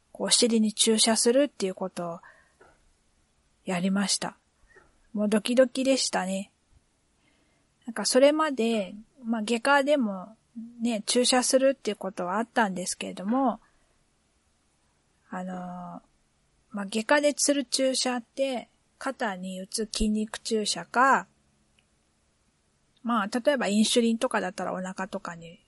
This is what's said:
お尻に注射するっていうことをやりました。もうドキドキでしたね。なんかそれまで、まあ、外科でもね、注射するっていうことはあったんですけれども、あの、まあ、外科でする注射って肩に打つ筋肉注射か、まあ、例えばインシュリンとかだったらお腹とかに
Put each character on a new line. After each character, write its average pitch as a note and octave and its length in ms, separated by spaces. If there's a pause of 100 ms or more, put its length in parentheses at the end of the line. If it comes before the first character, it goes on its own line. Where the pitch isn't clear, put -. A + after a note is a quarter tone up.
(120)
お G3 180
尻 A3+ 300
に G#3+ 120
注 A3 260
射 A3 180
す A#3+ 160
る C#4 120
っ - 40
て - 180
い F#3 40
う F#3 40
こ F#3 160
と F3 180
を E3+ 120 (1400)
や F#3+ 140
り F#3+ 140
ま G3 160
し - 100
た。 - 180 (760)
も G#3 120
う G#3+ 40
ド G#3 140
キ A#3+ 140
ド C4 100
キ C4 180
で C4 120
し - 120
た F#3 160
ね。 F#3+ 280 (1300)
な A#3+ 60
ん - 40
か G3+ 120
そ B3+ 120
れ C#4+ 140
ま D#4 200
で、 A3 420 (300)
ま A3+ 140
あ、 G#3+ 40
外 A#3 180
科 C#4 220
で D4 140
も G3+ 400 (440)
ね、 A3+ 240
注 B3 200
射 B3+ 180
す C4 160
る C4+ 180
っ - 60
て G#3 80
い G3+ 40
う - 20
こ F#3+ 160
と F3+ 140
は F#3+ 120
あ A#3 40
っ A#3+ 40
た A3 220
ん F#3 60
で F3+ 120
す - 100
け G3 120
れ F#3 60
ど F#3 120
も、 B3 340 (1700)
あ F#3 100
の、 F#3 100 (1160)
ま G3+ 120
あ、 G3 40
外 A3 180
科 D4 160
で D4 160
す - 180
る C#4 100
注 C4 300
射 B3 220
っ A#3+ 60
て C4+ 460 (300)
肩 A#3+ 380
に F#3 240
打 F#3+ 60
つ G#3+ 240
筋 G#3+ 200
肉 G#3+ 280
注 G#3+ 280
射 F3 180
か、 A#3+ 420 (1800)
ま A3+ 200
あ、 G3 40
例 B3 260
え C#4 40
ば G#3 100
イ G#3 120
ン A3 60
シ A#3 140
ュ A#3 40
リ A#3 100
ン A3+ 60
と - 100
か G#3+ 120
だ F#3 80
っ F#3 40
た F#3 120
ら F3+ 80
お F#3 40
腹 F#3 320
と F#3+ 120
か E3+ 140
に E3 340